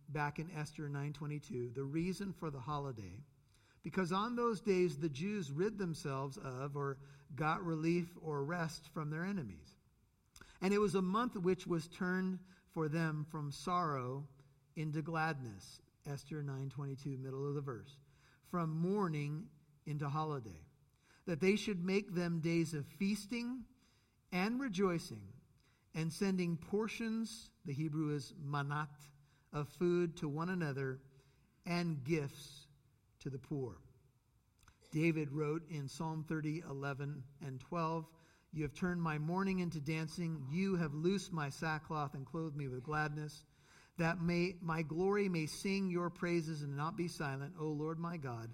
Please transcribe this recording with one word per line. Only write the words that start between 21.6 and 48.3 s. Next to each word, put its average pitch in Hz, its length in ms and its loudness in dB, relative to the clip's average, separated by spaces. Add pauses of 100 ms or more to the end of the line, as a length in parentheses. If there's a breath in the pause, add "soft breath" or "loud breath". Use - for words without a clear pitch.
make 196 320 2
them 170 260 2
days 165 340 4
of 143 100 -2 (140)
feasting 233 640 0 (680 soft breath)
and 208 300 2
rejoicing, 175 600 2 (720 soft breath)
and 160 180 0
sending 180 440 4
portions, 220 920 -2 (140)
the 151 80 -4
Hebrew 151 420 0
is 139 180 -4 (140)
manat, 147 400 0 (640 soft breath)
of 147 160 -2
food 175 500 4
to 160 100 -2
one 160 220 0
another, 139 500 0 (640 soft breath)
and 170 380 0
gifts - 640 -2 (500)
to - 100 -8
the 131 120 -4
poor. 135 360 -4 (1160)
David 156 400 4
wrote 151 360 0
in 143 200 -4
Psalm 160 400 -4
thirty, 156 420 -2
eleven 139 540 -4 (200)
and 131 140 -6
twelve, 165 480 0 (460 loud breath)
"You 151 100 -2
have 143 100 0
turned 175 300 0
my 156 160 2
mourning 185 400 2
into 170 220 0
dancing. 160 680 -2
You 185 280 2
have 156 180 2
loosed 180 380 2
my 151 160 0
sackcloth 151 640 -2
and 135 100 -6
clothed 160 320 -4
me 143 120 -2
with 127 160 -6
gladness, 151 600 -2 (540 loud breath)
that 170 240 2
may, 175 400 4
my 165 200 2
glory 190 460 2
may 160 180 2
sing 196 440 0
your 175 180 2
praises 170 540 0
and 143 140 -4
not 156 200 0
be 175 120 0
silent. 143 500 -4
O 156 80 -2
Lord 156 320 -2
my 170 180 -4
God, 120 380 -6